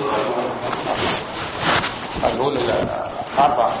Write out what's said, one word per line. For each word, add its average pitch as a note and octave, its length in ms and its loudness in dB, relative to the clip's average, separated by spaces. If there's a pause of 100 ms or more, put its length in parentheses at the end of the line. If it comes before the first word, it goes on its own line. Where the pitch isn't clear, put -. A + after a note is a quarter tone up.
(3500)
الأربعة. A#2+ 420 6